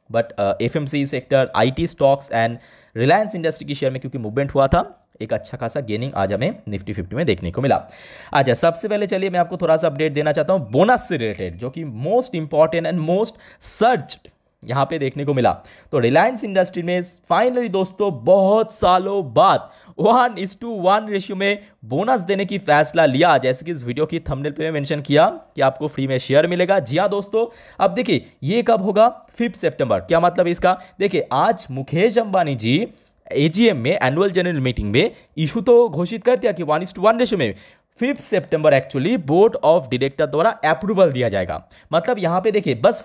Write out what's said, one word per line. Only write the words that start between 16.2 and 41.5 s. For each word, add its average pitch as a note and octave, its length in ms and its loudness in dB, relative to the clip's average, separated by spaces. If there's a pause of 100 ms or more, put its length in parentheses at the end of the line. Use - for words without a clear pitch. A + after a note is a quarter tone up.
Industry F#3 380 -2
ने F3+ 200 -2
finally A#3 680 -2
दोस्तों F#3+ 420 -2 (140)
बहुत G3+ 480 4
सालों F#3 600 0
बाद D#3 360 4 (320)
one A#3 360 4
is F#3 180 -8
to A#3 160 -10 (140)
one G#3+ 240 2
ratio G3 260 -6
में G3+ 280 -2 (220)
बोनस G3 360 0
देने G3 240 -2
की G3 120 -6
फैसला D3+ 480 2
लिया, D3 320 4
जैसे C3 280 -2
कि E3+ 60 -8
इस C#3+ 140 -8
वीडियो B2+ 200 -2
की E3 140 -6
थंबनेल C#3+ 320 -6
पे D#3+ 120 -8
मैं D#3+ 80 -2
मेंशन D3 300 -4
किया C#3+ 240 4 (300)
कि C#3+ 60 -4
आपको C3+ 260 0
फ्री C3+ 200 -4
में C3 100 -2
शेयर C#3+ 300 2
मिलेगा। F3+ 320 0
जी C3+ 180 -4
हाँ G3 120 0
दोस्तों, G3+ 360 -2 (340)
अब F#3 140 2
देखिए G3 320 -2 (180)
ये G3 180 0
कब A3+ 200 2
होगा? G#3 260 4 (300)
फिफ्थ A#3+ 180 -4
सितंबर। B2+ 440 -2
क्या E3 200 0
मतलब F3 280 2
इसका? F3+ 300 0 (220)
देखिए F#3 320 -2
आज F3+ 400 0
मुकेश D#3+ 460 0
अंबानी F#3+ 380 0
जी B2+ 320 0 (460)
एजीएम E3 440 2
में, C3+ 240 -2
एनुअल D#3+ 300 2
जनरल F3 280 -2
मीटिंग B2 320 -2
में D3+ 200 2 (260)
इशू D#3+ 240 -2
तो A#3+ 280 6
घोषित F3 340 -6
कर B3 140 4
दिया A#3+ 140 0
कि E3+ 120 -8
one D#3+ 200 -2
is F#3 100 -12
to F#3 120 -4
one A3+ 120 4
ratio A#3 220 0
में G#2+ 140 -2 (440)
फिफ्थ B3 240 -2
सितंबर D#3 580 0
actually D3 360 -2 (140)
board F#3+ 260 4 (100)
of D#3 240 4
director C3+ 380 -2
द्वारा D#3 220 2
अप्रूवल F#3 600 2
दिया B2 180 -2
जाएगा। F#2 340 -4 (300)